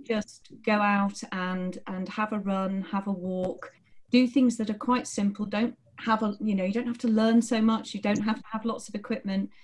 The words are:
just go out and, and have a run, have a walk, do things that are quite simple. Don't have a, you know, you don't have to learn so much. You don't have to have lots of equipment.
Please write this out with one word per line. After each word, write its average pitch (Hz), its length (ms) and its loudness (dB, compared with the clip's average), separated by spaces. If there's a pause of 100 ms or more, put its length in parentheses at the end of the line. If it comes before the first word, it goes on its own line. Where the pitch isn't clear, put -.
just - 460 -4 (140)
go 220 160 2
out 202 400 2 (100)
and, 185 560 -4
and 185 220 -6
have 214 240 -4
a 214 60 0
run, 190 520 -2
have 196 160 -2
a 196 60 -2
walk, 185 600 -4 (380)
do 247 160 6
things 247 300 4
that 214 120 -2
are 214 60 -2
quite 240 320 0
simple. 202 400 -2
Don't 214 300 -2 (240)
have 220 220 2
a, 208 180 0
you 208 140 0
know, 185 100 2
you 190 80 0
don't 240 140 -2
have 233 120 -4
to 247 100 0
learn 226 320 6
so 226 220 2
much. 220 320 2
You 196 60 -8
don't 208 220 0
have 214 160 0
to - 120 -16
have 220 140 -6
lots - 240 -6
of - 60 -10
equipment. 202 560 -4 (120)